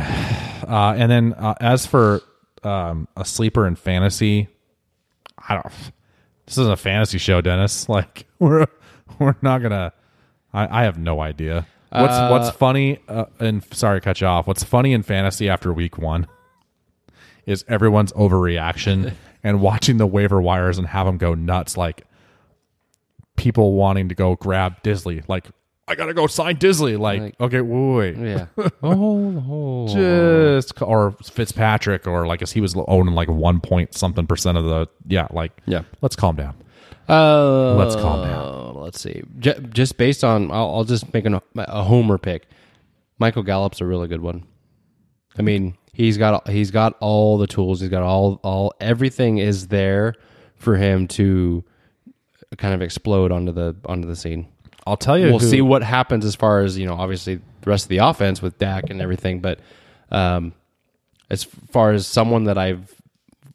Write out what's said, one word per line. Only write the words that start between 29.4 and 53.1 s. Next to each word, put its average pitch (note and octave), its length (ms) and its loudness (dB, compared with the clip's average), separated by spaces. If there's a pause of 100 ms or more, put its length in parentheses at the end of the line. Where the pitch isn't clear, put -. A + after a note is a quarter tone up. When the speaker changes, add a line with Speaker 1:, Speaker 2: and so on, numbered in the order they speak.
Speaker 2:
hold, C3 460 -4
Speaker 1:
Just E3 840 4
ca-, B2+ 100 -4
or G#2 260 4 (120)
Fitzpatrick, G#2+ 840 -2
or, F2 200 -2
like, F2 120 -2
'cause F2+ 120 -8
he A2 100 -2
was F2+ 140 0
l-, F2+ 120 -2
owning, F#2 280 4
like, E2+ 140 0
one E2 300 2
point F2 340 -2
something F2 340 -2
percent F2 300 0
of E2 80 0
the, D#2+ 220 -2 (200)
yeah, E2+ 240 0
like, D#2+ 200 -6 (140)
Speaker 2:
Yeah. F2 180 -2 (180)
Speaker 1:
let's C3+ 140 -2
calm F2 200 0
down. C#2 200 -8 (540)
Speaker 2:
Uh, D3 640 4
Speaker 1:
Let's A2 200 4
calm D#2+ 320 -2
down. C2 540 -8
Speaker 2:
let's E2 180 -14
see. G1+ 240 -12 (160)
Ju-, B2 140 2 (160)
just A#2+ 280 0
based C3+ 280 0
on, G#2 260 2
I'll, G2 240 -4
I'll A2 80 0
just A2+ 300 -4
make A2+ 120 0
an, G#2 140 0 (160)
a G#2 280 -6
homer G#2+ 340 4
pick. F2+ 300 -8 (720)
Michael A2+ 260 0
Gallup's F#2+ 360 -2
a F#2 60 -6
really F2 240 -4
good E2 120 -6
one. F2 220 -8 (960)
I - 20 0
mean, G2 360 0 (160)
he's A2+ 240 2
got, G#2+ 320 0
he's G#2 200 0
got A2 300 2
all G#2+ 380 2
the G2+ 100 2
tools. F#2 320 -2
He's F#2 100 -6
got F#2 140 -2
all, G2 400 2
all, G2 380 -2
everything A#2+ 560 0
is G2 320 -2
there G2+ 460 0 (420)
for A2+ 180 0
him F#2+ 340 2
to F#2 540 0 (960)
kind G2 160 -2
of F2+ 80 -4
explode F#2 500 0